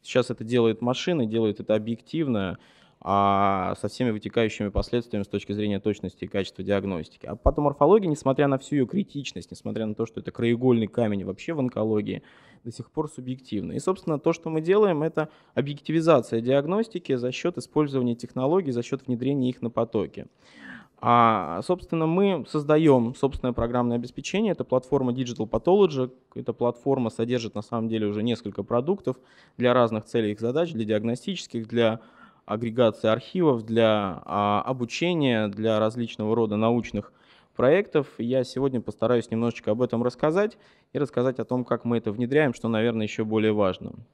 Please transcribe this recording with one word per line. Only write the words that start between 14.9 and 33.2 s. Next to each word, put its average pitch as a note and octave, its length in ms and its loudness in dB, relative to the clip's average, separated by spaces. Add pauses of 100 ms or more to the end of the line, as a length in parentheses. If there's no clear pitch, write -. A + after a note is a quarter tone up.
это D#3 240 -2 (260)
объективизация C#3+ 840 2
диагностики D3 720 0
за B2 160 -2
счет E3+ 260 -4
использования C3+ 600 -2
технологий, C#3 560 -2
за A#2+ 100 -2
счет - 240 -8
внедрения B2+ 420 -2
их - 140 -6
на A#2 80 -4
потоке. A#2 560 -4 (760)
А, A2+ 600 4
собственно, E3+ 440 -2
мы F3+ 420 0
создаем D3 680 4
собственное C3 380 -2
программное A#2+ 440 0
обеспечение. F#3 540 -2
Это C#3 140 -2
платформа B2+ 480 0
Digital A#2+ 360 -4
Pathology. D3+ 640 2 (240)
Эта - 180 -6
платформа A#2+ 580 0
содержит, A#2 440 -4
на G#2 80 -8
самом A2+ 260 -4
деле, A2 200 -2
уже G#2 160 -2
несколько A2 400 -4
продуктов C3 540 -2 (380)
для B2 160 2
разных A2+ 320 2
целей A2 280 -2
и G#2 40 -6
задач, C3+ 360 -2
для A2+ 120 -4
диагностических, A2+ 840 -4
для A2+ 320 2 (440)
агрегации A2+ 640 0
архивов, A#2 580 2